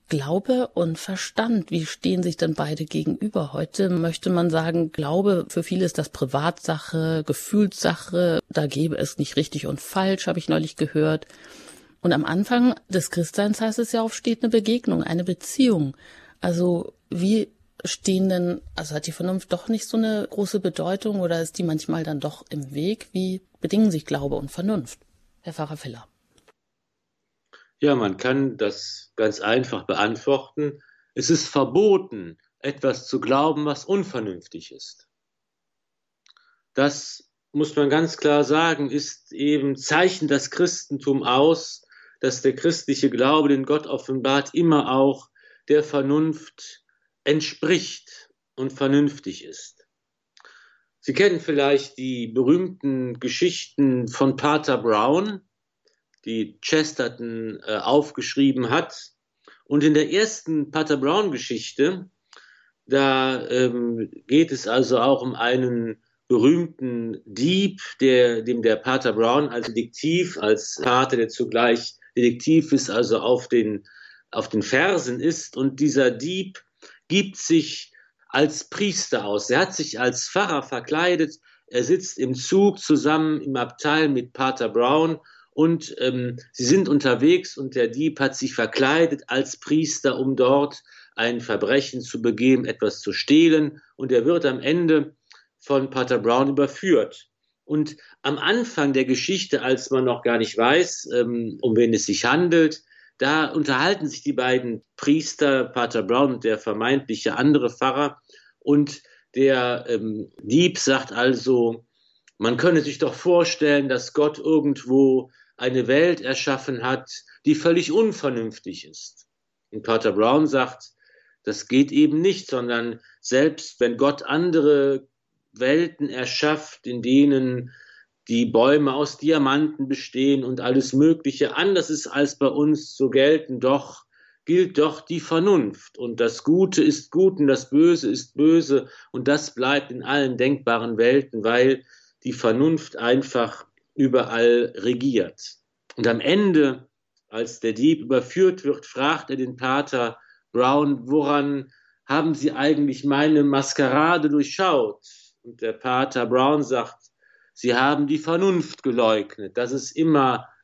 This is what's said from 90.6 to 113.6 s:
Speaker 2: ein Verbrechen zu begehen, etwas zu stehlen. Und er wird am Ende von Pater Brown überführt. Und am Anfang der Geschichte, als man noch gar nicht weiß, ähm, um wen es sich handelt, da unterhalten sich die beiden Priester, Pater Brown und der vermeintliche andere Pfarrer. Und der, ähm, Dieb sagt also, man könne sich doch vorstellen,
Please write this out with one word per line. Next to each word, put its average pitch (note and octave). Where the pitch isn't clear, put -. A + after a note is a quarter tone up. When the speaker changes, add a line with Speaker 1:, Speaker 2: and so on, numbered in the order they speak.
Speaker 2:
ein A#2
Verbrechen A#2+
zu A#2+
begehen, B2
etwas -
zu G2+
stehlen. D#3
Und B2+
er A#2+
wird E3
am B2+
Ende D#3
von C3+
Pater B2+
Brown A#2+
überführt. C#3
Und D3+
am C#3
Anfang D#3+
der C3
Geschichte, C3
als B2+
man C3
noch B2
gar A#2+
nicht A2
weiß, D3
ähm, A#2
um A2+
wen A#2
es G#2
sich G#2+
handelt, D#3+
da D3+
unterhalten D3+
sich -
die C#3+
beiden B2
Priester, C#3+
Pater A#2
Brown B2
und A#2+
der A2
vermeintliche A2+
andere C3
Pfarrer. C3+
Und D3
der, B2+
ähm, A2
Dieb F3
sagt C3+
also, A#2+
man A#2
könne D#3+
sich C#3+
doch C#3
vorstellen, D3+